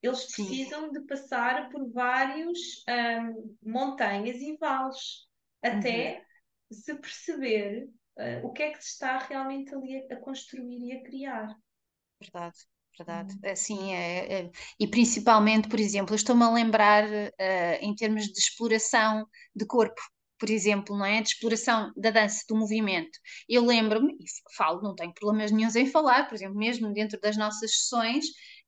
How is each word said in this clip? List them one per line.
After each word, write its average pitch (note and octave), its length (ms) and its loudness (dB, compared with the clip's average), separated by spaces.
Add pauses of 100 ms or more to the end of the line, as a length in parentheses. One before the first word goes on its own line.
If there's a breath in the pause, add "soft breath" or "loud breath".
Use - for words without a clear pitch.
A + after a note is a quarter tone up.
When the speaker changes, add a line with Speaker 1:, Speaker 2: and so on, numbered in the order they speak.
Speaker 1:
Eles B3+ 240 -2
Speaker 2:
Sim. C4 400 -6
Speaker 1:
precisam D4+ 260 -8
de C#4 140 -8
passar C4 640 -2
por C4+ 220 -8
vários, C4+ 960 -2
ahm, A#3 460 -2 (280)
montanhas A#3 800 -2
e D#4 160 -10
vales, C4+ 680 -6 (340)
até A3+ 580 -2
Speaker 2:
Uhum. - 60 -20 (460)
Speaker 1:
se C#4+ 240 -12
perceber, B3 920 -6 (280)
ah, - 260 -6
o A#3 100 -8
que D4+ 100 -6
é D4+ 80 -4
que D4+ 120 -16
se - 80 -12
está C4 280 -4
realmente C4+ 560 -8
ali C4 220 -10 (140)
a, B3 40 -10
a A#3+ 40 -14
construir B3+ 600 -12
e B3 140 -10
a B3+ 100 -14
criar. A#3+ 520 -10 (640)
Speaker 2:
Verdade, E3+ 380 -12 (400)
verdade. F3 360 -10
Speaker 1:
Uhum. G3 100 -14
Speaker 2:
É, G3 120 -4
sim, F#3+ 380 -4
é, F3+ 520 -4
é. F3 60 -14 (280 loud breath)
E G#3 80 2
principalmente, A3 840 6
por A3+ 100 0
exemplo, G3+ 340 0
eu - 20 0
estou-me A#3+ 280 6
a A#3 80 6
lembrar, G#3+ 520 6 (340)
eh, F3+ 440 2
em G#3 140 -2
termos G#3+ 300 0
de G#3 140 -8
exploração A3 880 2 (280 soft breath)
de G#3 100 -4
corpo, A#3 360 2 (380)
por G#3+ 100 -4
exemplo, G3+ 480 0
não G3+ 80 -2
é? G#3+ 160 2
De G#3+ 80 -2
exploração A3+ 680 0
da A3 160 2
dança, G#3+ 380 4
do A3+ 60 0
movimento. G#3 640 0 (300 loud breath)
Eu A#3+ 180 4
lembro-me, A3+ 480 4
e - 100 -16
f-, - 180 -14 (140)
falo, F3 260 0
não G3+ 140 -6
tenho F3 180 -10
problemas G#3+ 380 0
nenhuns A3 240 4
em B3 100 6
falar, C4+ 420 4
por A#3 80 -10
exemplo, F#3+ 220 -8
mesmo A3+ 360 -2
dentro G#3 260 -2
das G#3 180 0
nossas G#3+ 340 -2 (100)
sessões, A#3+ 440 0 (420 loud breath)